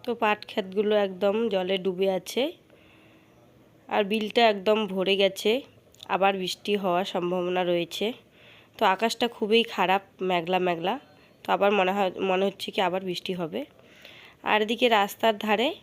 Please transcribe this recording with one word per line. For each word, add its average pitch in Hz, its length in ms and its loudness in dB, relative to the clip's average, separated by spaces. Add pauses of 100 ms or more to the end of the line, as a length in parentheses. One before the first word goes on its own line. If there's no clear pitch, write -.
তো - 140 -8
পাট 208 320 0
ক্ষেতগুলো 202 500 -2
একদম 196 400 0 (120)
জলে 190 300 -2
ডুবে 185 320 0
আছে, 185 320 -2 (1500)
আর 214 160 0
বিলটা 214 440 0
একদম 208 380 2
ভরে 190 300 0
গেছে, 196 340 2 (580)
আবার 196 280 2
বৃষ্টি 185 400 -4
হওয়ার 190 300 0
সম্ভাবনা 180 580 -2
রয়েছে। 175 420 -2 (720)
তো - 80 0
আকাশটা 220 420 0
খুবই 226 360 2
খারাপ, 190 380 0 (180)
মেঘলা 180 380 0
মেঘলা। 180 360 0 (500)
তো - 80 -6
আবার 196 200 4
মনে 185 200 2
হয়, 196 180 0 (100)
মনে 190 240 0
হচ্ছে 196 260 -4
কি 214 100 -4
আবার 185 240 0
বৃষ্টি 180 300 -6
হবে। 175 260 -6 (840)
আর - 200 2
এদিকে 226 260 0
রাস্তার 220 500 2
ধারে 214 300 2 (140)